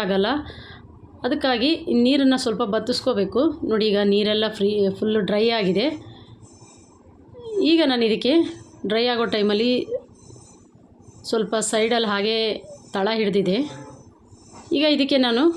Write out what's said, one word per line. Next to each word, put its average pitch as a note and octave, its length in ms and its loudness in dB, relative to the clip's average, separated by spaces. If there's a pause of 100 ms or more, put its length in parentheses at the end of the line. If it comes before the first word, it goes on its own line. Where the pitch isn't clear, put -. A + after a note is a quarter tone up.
ಆಗಲ್ಲ, G3 260 2 (960)
ಅದಕ್ಕಾಗಿ B3+ 440 0 (360)
ನೀರನ್ನು C4+ 380 4
ಸ್ವಲ್ಪ A3 180 0 (120)
ಬತ್ತಿಸ್ಕೋಬೇಕು. A3 680 0 (280)
ನೋಡಿ, A3 200 2
ಈಗ G3+ 100 2 (140)
ನೀರೆಲ್ಲ G#3+ 420 0
ಫ್ರೀ, G3+ 140 0 (280)
ಫುಲ್ಲು G#3+ 300 0
ಡ್ರೈ G#3 160 0 (140)
ಆಗಿದೆ. F#3+ 280 0 (1900)
ಈಗ E4 80 4 (100)
ನಾನು A#3+ 180 0
ಇದಕ್ಕೆ A3+ 240 0 (580)
ಡ್ರೈ A3+ 220 0
ಆಗೋ A#3 220 0
ಟೈಮಲ್ಲಿ G#3 360 0 (1600)
ಸ್ವಲ್ಪ A3+ 260 -2 (180)
ಸೈಡಲ್ಲಿ A3+ 420 0
ಹಾಗೇ G#3+ 240 -2 (580)
ತಳ G3 120 0 (120)
ಹಿಡ್ದಿದೆ. G3 380 0 (1160)
ಈಗ C#4+ 80 2 (120)
ಇದಕ್ಕೆ C#4 300 2
ನಾನು A#3+ 180 2 (120)